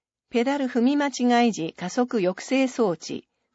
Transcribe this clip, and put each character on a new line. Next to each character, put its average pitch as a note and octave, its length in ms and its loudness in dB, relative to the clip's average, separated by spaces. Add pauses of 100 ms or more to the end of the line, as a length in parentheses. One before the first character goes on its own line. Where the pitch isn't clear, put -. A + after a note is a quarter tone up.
(300)
ペ A#3+ 140 0
ダ C4+ 140 0
ル C4+ 80 -2
踏 B3 160 0
み C4+ 160 2
間 C#4+ 100 0
違 A#3+ 420 2
い - 40 2
時 E3 200 -6
加 F3+ 160 -8
速 B3 280 -2
抑 F#3 240 0
制 C4 260 0
装 A#3+ 220 0
置、 - 400 -8 (260)